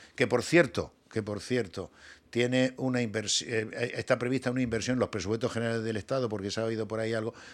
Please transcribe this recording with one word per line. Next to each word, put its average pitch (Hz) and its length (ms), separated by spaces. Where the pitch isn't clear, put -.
que 123 120
por 117 160
cierto, 147 500
que 110 100
por 104 180
cierto, 98 520
tiene 127 400
una 127 260
invers-, 107 460
eh, 110 240
eh, 120 240
está 117 240
prevista 123 320
una 127 100
inversión 117 340
en 123 40
los 101 80
presupuestos 110 460
generales 117 320
del 110 100
Estado, 127 320
porque 101 240
se - 80
ha 113 60
oído 110 200
por 110 140
ahí 113 140
algo 113 200